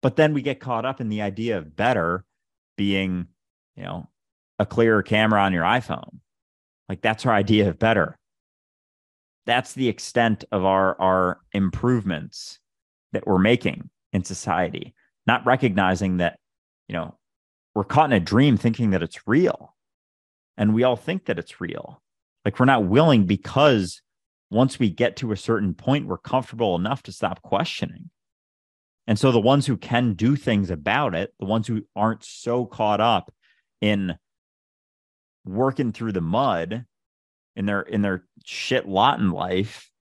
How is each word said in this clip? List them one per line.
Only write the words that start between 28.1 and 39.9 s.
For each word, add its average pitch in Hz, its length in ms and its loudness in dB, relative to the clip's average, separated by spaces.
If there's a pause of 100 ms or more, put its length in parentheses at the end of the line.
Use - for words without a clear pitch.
And 107 100 0
so 135 120 4
the 117 100 4
ones 131 260 2
who 127 100 -2
can 120 380 -2
do 113 200 0
things 104 360 0
about 98 440 -2
it, 87 240 -4
the - 80 -10
ones 110 200 -2
who 110 160 -6 (120)
aren't 107 300 -2
so 120 400 -6
caught 104 360 -2
up 110 320 0 (480)
in 98 360 -2 (1300)
working 123 480 -2
through 113 200 -6
the 95 80 -2
mud 98 640 -2 (720)
in 98 120 -6
their, 101 160 -2
in 107 200 -4
their 95 240 -4 (180)
shit - 440 -4
lot 101 320 2
in 98 100 0
life, 92 600 -6 (100)